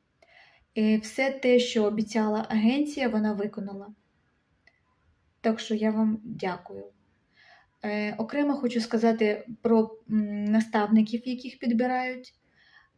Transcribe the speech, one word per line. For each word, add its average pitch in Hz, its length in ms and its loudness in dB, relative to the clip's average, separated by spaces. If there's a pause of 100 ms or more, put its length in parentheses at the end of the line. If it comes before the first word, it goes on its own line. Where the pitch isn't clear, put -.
(800)
Е, 220 200 4
все 269 320 -2
те, 247 280 4
що 233 260 2
обіцяла 214 640 0
агенція, 254 600 2
вона 214 240 0
виконала. 196 640 -8 (1500)
Так 226 200 0
що - 140 -4
я 214 160 0
вам 220 340 0
дякую. 196 600 -8 (1000)
Е, 208 320 -4
окремо 285 400 -2
хочу 240 260 -2
сказати 226 680 0 (160)
про, 226 360 2 (120)
м, 208 340 0
наставників, 220 800 2
яких 247 340 -10
підбирають. 254 760 -2 (640)